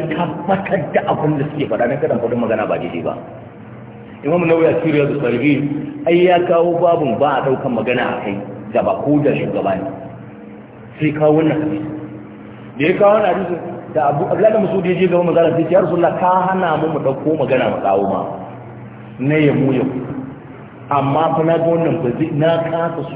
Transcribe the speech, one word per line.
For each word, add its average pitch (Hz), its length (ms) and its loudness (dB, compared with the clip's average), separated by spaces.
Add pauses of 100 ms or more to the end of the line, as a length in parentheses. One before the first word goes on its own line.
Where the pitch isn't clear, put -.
tabbatar 180 800 -2
da - 160 0
abin 151 320 0
da 135 160 -2
suke 143 160 -4
faɗa, 113 160 0
na 135 160 0
kada 139 160 0
faɗin 117 240 -2
magana 107 240 0
ba 85 160 -2
daidai 85 240 -6
ba. 73 80 -4 (1080)
Imam 165 240 0
Nawawi 160 240 4
a - 40 2 (120)
cikin 156 80 2
Riyadu 143 240 2
Salihin, 123 440 2 (440)
ai 170 80 4 (160)
ya 175 160 6
kawo 170 320 4
babun 156 400 2
ba 139 240 2
a 139 80 0
ɗaukan 131 240 0
magana 120 320 0
a - 160 -4
kai 98 160 -4 (320)
gaba 101 320 0
ko 147 160 2
da 143 160 2
shugaba 98 400 -2
ne. - 160 -4 (1120)
Sai 156 160 2
kawo 151 240 4
wannan 151 160 2
hadisi. - 320 -4 (880)
Da 139 80 2
ya 180 160 4
kawo 202 160 6
wannan 196 160 2
hadisi, 180 220 -4 (420)
da - 20 0 (140)
Abu, 156 160 -2
Abdullahi 208 320 4
Mas'ud 190 240 0
ya 180 80 4
je 175 160 4
gaba 175 160 4
manzo 165 160 4
Allah 156 160 4
sai 165 40 4
ya 156 40 2
ce, 170 80 -2
"Ya 190 80 6
Rasulullah, 170 400 2
ka 180 100 4 (220)
hana 185 240 0
mu 151 160 0
mu 139 80 -2
ɗauko 135 320 -2
magana 127 320 2
mu 101 160 0
kawo 98 240 2
ma. 92 160 -2 (960)
Na 143 180 0
yabo 131 380 4
yabo. - 240 0 (960)
Amma 143 320 2 (100)
fa 160 80 2
na 165 160 4
ga 165 80 0
wannan 165 320 2
ba 120 160 -2
zai, 160 240 -2
na 160 120 4 (200)
kasa 165 320 -2 (140)